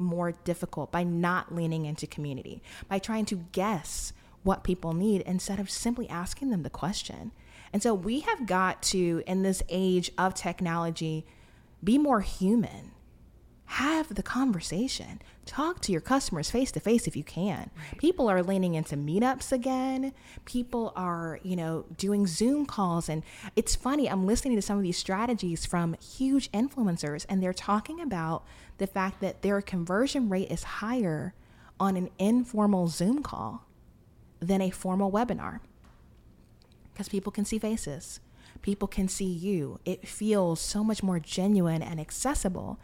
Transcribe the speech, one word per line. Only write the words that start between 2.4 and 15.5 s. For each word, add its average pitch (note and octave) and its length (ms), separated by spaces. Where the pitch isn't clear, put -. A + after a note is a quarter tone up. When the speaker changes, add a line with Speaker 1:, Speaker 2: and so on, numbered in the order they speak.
Speaker 1:
by G3 100
trying A3 280
to G#3 100
guess - 600
what F#3+ 220
people F3 280
need F#3+ 280
instead F#3 400
of F#3+ 100
simply A#3+ 380
asking F#3+ 420
them F3 140
the C3 60
question. - 600
And G3+ 120
so A#3 100
we G3+ 260
have E4+ 260
got F#3 360
to, E3+ 340
in F#3 140
this F#3+ 260
age F#3 500
of F#3 160
technology, E3 920
be A3 140
more C4+ 240
human. - 680
Have D4+ 480
the G3 80
conversation. A#3+ 1000
Talk E4 340